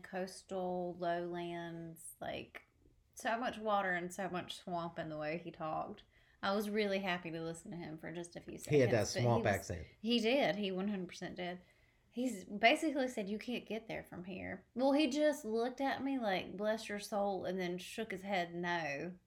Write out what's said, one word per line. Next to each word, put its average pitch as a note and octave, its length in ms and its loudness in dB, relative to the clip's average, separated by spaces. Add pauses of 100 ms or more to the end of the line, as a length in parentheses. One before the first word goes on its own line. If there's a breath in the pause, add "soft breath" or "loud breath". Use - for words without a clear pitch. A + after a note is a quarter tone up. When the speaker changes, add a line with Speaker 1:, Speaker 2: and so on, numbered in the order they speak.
Speaker 1:
coastal F3+ 880 -4
lowlands, E3+ 1000 -4 (200)
like, - 420 -8 (520)
so A3+ 240 -2
much A#3 200 -4
water G3+ 340 2
and F3 200 -2
so F#3+ 180 -4
much - 320 -6
swamp E3+ 360 -4
in E3 100 -4
the D#3 100 -6
way D3+ 260 -2
he E3+ 60 -10
talked. D#3+ 520 -6 (400 soft breath)
I G3 120 2
was G#3 160 0
really G3+ 280 2
happy F3+ 320 -2
to E3 120 -4
listen E3 300 -6
to E3+ 40 -6
him D#3+ 220 -8
for E3 140 -10
just E3+ 240 -8
a - 40 -12
few - 180 -12
seconds. - 160 0
Speaker 2:
He C#3+ 60 10
had A#2+ 100 8
that G#2+ 220 4
Speaker 1:
but - 80 -2
he - 20 4
Speaker 2:
swamp A#2 220 6
Speaker 1:
was, G#2 100 6
Speaker 2:
accent. F2 260 -2 (200)
Speaker 1:
he A#3 200 4
did. A3 360 4
He G3+ 160 0
one F#3 160 0
hundred F#3+ 200 -2
percent F3 280 -10
did. F3+ 220 -4 (520 soft breath)
He's A#3 340 -2
basically C4 640 4
said, A3 220 -4
"You G#3+ 80 -2
can't A#3+ 280 -6
get A3 220 -6
there D#3+ 220 -6
from F3 140 -10
here." F3+ 380 -8 (120)
Well, C4+ 180 6
he D4 160 6
just D4 380 4
looked A#3 340 0
at C4+ 240 0
me C4+ 140 0
like, G3+ 380 0
"Bless G#3+ 320 0
your G#3 120 -4
soul," G3+ 460 0
and F3+ 120 0
then F3+ 200 -2
shook A3 340 -6
his F#3 100 -8
head F3+ 320 0
no E3+ 580 -2 (140)